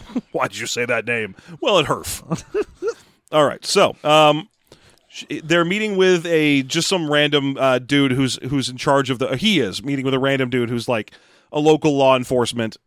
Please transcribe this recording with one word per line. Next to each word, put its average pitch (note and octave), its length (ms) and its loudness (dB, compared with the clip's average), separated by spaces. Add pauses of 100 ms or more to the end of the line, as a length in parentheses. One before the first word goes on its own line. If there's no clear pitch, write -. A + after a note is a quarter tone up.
(120)
<laughs> - 200 -10
Why B2+ 160 -4
did G#2 120 -12
you A#2+ 80 -10
say B2 180 -4
that A2+ 200 -2
name? A2 300 -4 (240)
Well, G#3+ 200 2
it C3+ 80 0
herf. - 340 -6 (920)
<laughs> - 200 -20
All D#3 160 4
right, - 180 -6
so, F3+ 380 2
um, D3+ 440 4 (600)
sh-, - 160 -20 (200)
they're E3 220 2
meeting G3+ 320 -2
with F3+ 300 2
a, D3+ 360 2
just D3 240 -4
some E3+ 240 -2
random, D3 480 0
uh, C3 200 2
dude C#3 320 2
who's, B2 320 0
who's C3 260 -4
in B2+ 80 -14
charge C#3 320 0
of B2+ 80 -2
the, A#2 140 -4
uh, C3 60 -2
he F#3+ 220 2
is G2 240 -4
meeting C3+ 220 -4
with C3+ 80 0
a C3 60 -2
random C3 320 -2
dude A#2+ 180 -2
who's, A#2 180 -6
like, A2 260 -4 (380)
a D3+ 80 -4
local D3+ 380 2
law C3 180 6
enforcement A#2+ 720 -2